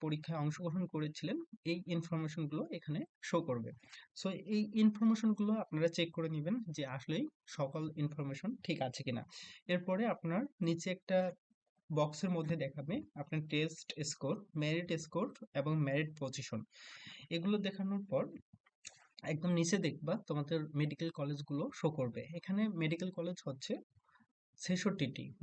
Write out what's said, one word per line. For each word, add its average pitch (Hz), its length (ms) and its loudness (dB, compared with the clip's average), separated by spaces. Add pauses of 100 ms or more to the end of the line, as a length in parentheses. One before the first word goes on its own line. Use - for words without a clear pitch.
পরীক্ষায় 156 380 0
অংশগ্রহণ 165 480 0
করেছিলেন, 160 500 -2 (280)
এই 175 220 0
ইনফরমেশনগুলো 160 840 0
এখানে 151 300 -2 (220)
শো - 180 2
করবে। 117 300 -2 (460)
So, - 140 -2
এই 208 440 0
ইনফরমেশনগুলো 214 800 6
আপনারা 170 360 2
চেক 165 240 2
করে 160 160 -2
নেবেন 156 260 0 (220)
যে 139 100 -2
আসলেই 156 420 -2 (180)
সকল 160 500 -2
ইনফরমেশন 147 680 -2
ঠিক 151 180 0
আছে 127 200 -2
কিনা। 123 200 -4 (440)
এরপরে 185 400 0
আপনার 175 360 0 (180)
নিচে 170 300 2
একটা 185 420 2 (580)
বক্সের 151 400 2
মধ্যে 165 260 2
দেখাবে 147 460 -2 (120)
আপনার 151 340 -2
টেস্ট 156 400 0 (140)
স্কোর, - 440 -2 (100)
মেরিট 160 360 2
স্কোর 165 340 0 (280)
এবং 143 220 2
মেরিট 151 420 4
পজিশন। 131 420 -4 (720)
এগুলো 180 280 2
দেখানোর 196 520 0
পর 131 140 2 (960)
একদম 160 300 0
নিচে 170 260 4
দেখবা 156 360 0 (120)
তোমাদের 147 320 0 (160)
মেডিকেল 147 360 0
কলেজগুলো 147 640 -2
শো 165 160 2
করবে। - 320 -2 (120)
এখানে 196 340 0
মেডিকেল 170 420 0
কলেজ 175 240 -4 (120)
হচ্ছে 135 280 -4 (840)
ছেষট্টিটি, 151 720 0 (100)